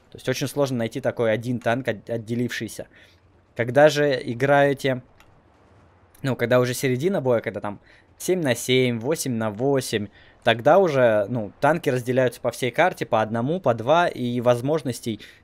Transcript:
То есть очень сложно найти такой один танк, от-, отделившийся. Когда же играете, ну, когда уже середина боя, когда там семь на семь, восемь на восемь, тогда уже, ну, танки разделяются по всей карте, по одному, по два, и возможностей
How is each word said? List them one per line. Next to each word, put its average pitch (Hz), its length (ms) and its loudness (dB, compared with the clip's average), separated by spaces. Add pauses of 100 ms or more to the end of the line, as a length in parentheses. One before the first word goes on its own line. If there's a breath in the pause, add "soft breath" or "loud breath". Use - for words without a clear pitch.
(120)
То - 60 -20
есть - 100 -10
очень 131 220 -4
сложно 135 300 -2
найти 113 200 -4
такой 117 320 0
один 117 300 -2
танк, 123 260 -2
от-, 104 220 -8
отделившийся. 117 800 -6 (680 soft breath)
Когда 123 320 4
же 143 340 2
играете, 135 800 2 (1200)
ну, 131 120 -2
когда 117 240 2
уже 123 140 0
середина 143 480 -2
боя, 123 180 2
когда 101 220 -8
там 101 180 -10 (380 soft breath)
семь 180 240 -2
на 131 140 0
семь, 127 440 0
восемь 135 340 -4
на 110 160 -2
восемь, 120 580 -2 (360 soft breath)
тогда 117 340 4
уже, 127 520 4
ну, 110 300 -4
танки 156 300 2
разделяются 127 520 0
по 123 100 -2
всей 123 200 -4
карте, 170 340 0
по 110 160 0
одному, 117 380 -2
по 131 140 0
два, 143 340 2
и 123 340 -4
возможностей 123 760 -2 (240 loud breath)